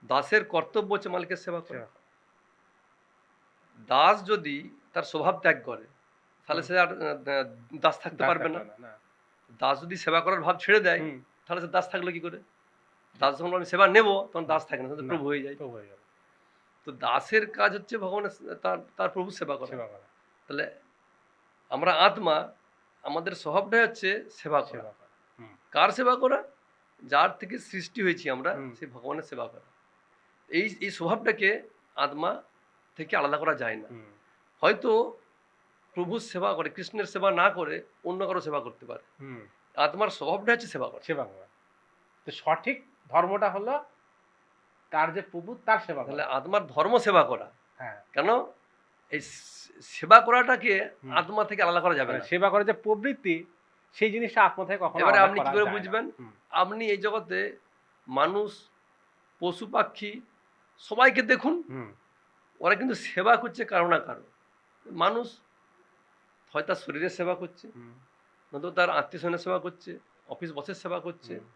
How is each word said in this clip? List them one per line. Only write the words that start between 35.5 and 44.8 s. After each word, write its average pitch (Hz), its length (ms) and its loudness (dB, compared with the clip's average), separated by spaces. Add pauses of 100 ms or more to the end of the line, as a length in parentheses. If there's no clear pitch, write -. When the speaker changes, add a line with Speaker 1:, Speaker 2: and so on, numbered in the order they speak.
Speaker 1:
প্রভুর 180 260 -4
সেবা 196 340 -4
করে, 156 160 -4
কৃষ্ণের 196 340 -8
সেবা 196 260 0
না 180 200 6
করে 165 320 -6 (220)
অন্য 185 220 -4
কারো 180 140 -2
সেবা 147 200 -4
করতে 123 260 -14
পারে। 117 160 -12 (180)
Speaker 2:
হুম। 127 260 -16 (300)
Speaker 1:
আত্মার 180 320 2
স্বভাবটা 196 440 -2
হচ্ছে 233 140 0
সেবা 131 220 -6
করা। - 120 -14
Speaker 2:
সেবা 143 240 -4
করা। 98 220 -20 (800)
তো - 60 -14
সঠিক - 540 -2 (240)
ধর্মটা 190 420 2
হলো 233 340 -4 (1040)